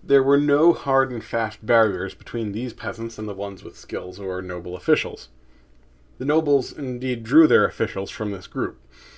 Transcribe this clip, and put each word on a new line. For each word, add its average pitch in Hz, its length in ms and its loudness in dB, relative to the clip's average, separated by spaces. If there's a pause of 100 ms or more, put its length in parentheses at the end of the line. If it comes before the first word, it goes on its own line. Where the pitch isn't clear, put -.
There 139 140 6
were 139 160 4
no 147 340 4
hard 135 380 0
and 120 140 -8
fast 113 420 -6
barriers 104 480 2
between 110 380 -6
these 120 220 -6
peasants 110 440 -10
and 107 100 -8
the 101 60 -6
ones 98 300 -8
with 87 120 -14
skills 92 440 -10
or 92 200 -6
noble 90 360 -8
officials. - 540 0 (920)
The 131 60 -6
nobles 147 460 2
indeed 127 520 -6
drew 143 240 6
their 110 180 6
officials 98 460 -4
from 107 200 -4
this 95 140 -8
group, 113 340 -6 (380)